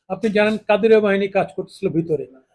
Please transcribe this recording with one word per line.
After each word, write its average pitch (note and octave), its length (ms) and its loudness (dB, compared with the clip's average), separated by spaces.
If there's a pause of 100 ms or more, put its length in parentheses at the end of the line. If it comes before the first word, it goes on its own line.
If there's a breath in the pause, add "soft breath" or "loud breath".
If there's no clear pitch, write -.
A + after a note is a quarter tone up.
আপনি F#3+ 240 -4
জানেন G#3 260 0
কাদেরিয়া G#3+ 420 2
বাহিনী G3 280 0
কাজ F#3+ 280 -2
করতেছিল F#3+ 340 -6
ভিতরে। D#3 380 -4 (280)